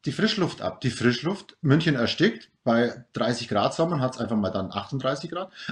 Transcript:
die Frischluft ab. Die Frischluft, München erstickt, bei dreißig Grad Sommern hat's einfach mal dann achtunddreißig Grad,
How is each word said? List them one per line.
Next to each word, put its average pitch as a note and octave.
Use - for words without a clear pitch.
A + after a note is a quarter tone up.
die C3
Frischluft G3
ab. -
Die C3
Frischluft, B2
München D3+
erstickt, A#2+
bei A#2
dreißig A#2
Grad G#2
Sommern E3
hat's B2+
einfach A2
mal G2
dann F#2+
achtunddreißig C3
Grad, F3+